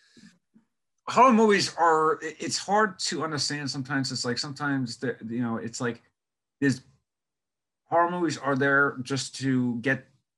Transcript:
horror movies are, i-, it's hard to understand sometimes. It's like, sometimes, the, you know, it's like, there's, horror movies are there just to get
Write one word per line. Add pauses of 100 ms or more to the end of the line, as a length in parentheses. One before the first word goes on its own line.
(1080)
horror
movies
are,
i-,
it's
hard
to
understand
sometimes.
It's
like,
sometimes,
the, (120)
you
know,
it's
like, (580)
there's, (1040)
horror
movies
are
there
just
to
get (320)